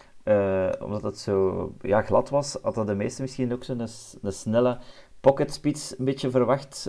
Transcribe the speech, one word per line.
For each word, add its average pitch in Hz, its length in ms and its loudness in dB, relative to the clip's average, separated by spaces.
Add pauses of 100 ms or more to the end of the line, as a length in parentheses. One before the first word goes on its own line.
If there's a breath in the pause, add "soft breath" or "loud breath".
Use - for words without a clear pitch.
(220 soft breath)
eh, 98 460 2 (120)
omdat 104 220 -6
het 104 160 -6
zo, 95 540 0 (100)
ja, 104 200 2
glad 107 280 2
was, 143 320 -2
hadden 110 240 0
de 104 80 2
meesten 110 280 -4
misschien 127 300 -2
ook 123 120 -6
zo'n 117 240 -4
s-, - 340 -16
een 101 100 -4
snelle 120 460 2 (420 loud breath)
pocketspits 147 800 0
een 131 60 -2
beetje 135 260 0
verwacht, 120 580 0